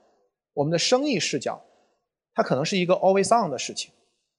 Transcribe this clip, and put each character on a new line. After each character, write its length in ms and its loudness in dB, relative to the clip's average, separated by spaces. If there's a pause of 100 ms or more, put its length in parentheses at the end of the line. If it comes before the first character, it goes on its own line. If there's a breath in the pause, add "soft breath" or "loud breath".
(540)
我 100 -2
们 80 0
的 60 0
生 280 2
意 140 0
视 200 -4
角， 240 -8 (720)
它 100 0
可 100 0
能 120 0
是 120 -2
一 80 0
个 100 2
always 380 2
on 160 2
的 80 -6
事 160 -8
情。 200 -12 (460)